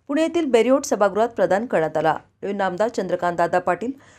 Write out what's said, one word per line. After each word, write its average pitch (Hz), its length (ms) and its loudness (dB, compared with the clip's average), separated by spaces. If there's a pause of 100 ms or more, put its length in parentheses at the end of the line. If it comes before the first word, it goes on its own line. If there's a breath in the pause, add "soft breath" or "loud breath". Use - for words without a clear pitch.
पुणे 294 140 0
येथील 320 240 0
बेरियोट 254 400 4
सभागृहात 208 440 0
प्रदान 196 360 0
करण्यात 156 320 0
आला. 156 120 2
यावेळी - 440 -6
नामदार 196 340 -2
चंद्रकांत 175 500 -4
दादा 180 220 2
पाटील, 185 320 -2 (280 soft breath)